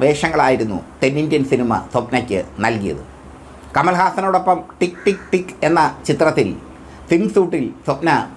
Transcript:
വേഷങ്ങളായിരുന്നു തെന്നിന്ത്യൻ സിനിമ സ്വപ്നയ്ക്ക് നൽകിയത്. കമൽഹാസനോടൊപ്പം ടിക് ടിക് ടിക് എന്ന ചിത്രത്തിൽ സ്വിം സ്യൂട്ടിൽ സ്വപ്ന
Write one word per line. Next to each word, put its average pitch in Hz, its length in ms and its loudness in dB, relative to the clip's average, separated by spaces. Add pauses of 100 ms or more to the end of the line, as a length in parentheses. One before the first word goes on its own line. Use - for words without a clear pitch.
വേഷങ്ങളായിരുന്നു 135 760 2 (260)
തെന്നിന്ത്യൻ 147 480 0
സിനിമ 120 220 2 (200)
സ്വപ്നയ്ക്ക് 117 480 -2 (240)
നൽകിയത്. 101 380 -2 (760)
കമൽഹാസനോടൊപ്പം 180 840 2 (220)
ടിക് 180 240 -2
ടിക് 196 280 0
ടിക് 185 220 -2 (140)
എന്ന 165 120 4 (280)
ചിത്രത്തിൽ 147 400 2 (600)
സ്വിം 175 240 4
സ്യൂട്ടിൽ 160 320 2 (220)
സ്വപ്ന 170 240 0 (260)